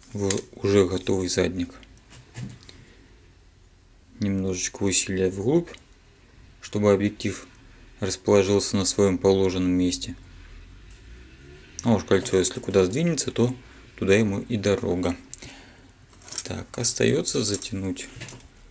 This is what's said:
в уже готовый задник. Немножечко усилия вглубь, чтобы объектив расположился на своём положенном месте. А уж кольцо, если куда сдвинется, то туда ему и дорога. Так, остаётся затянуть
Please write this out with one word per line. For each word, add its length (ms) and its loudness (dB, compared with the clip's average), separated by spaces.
в 180 0
уже 340 2
готовый 420 -2
задник. 460 -2
Немножечко 640 -4
усилия 460 0
вглубь, 380 0
чтобы 320 2
объектив 560 -2
расположился 800 2
на 80 2
своём 340 2
положенном 540 4
месте. 420 0
А 120 2
уж 100 0
кольцо, 340 2
если 220 0
куда 240 2
сдвинется, 480 0
то 200 0
туда 160 4
ему 260 2
и 160 -4
дорога. 600 -2
Так, 340 -10
остаётся 640 0
затянуть 680 -6